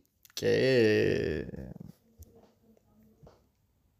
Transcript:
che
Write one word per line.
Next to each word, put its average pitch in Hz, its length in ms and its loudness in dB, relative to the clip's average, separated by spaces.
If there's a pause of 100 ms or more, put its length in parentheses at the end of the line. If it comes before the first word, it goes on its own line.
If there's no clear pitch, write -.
(340)
che 107 1120 2 (2500)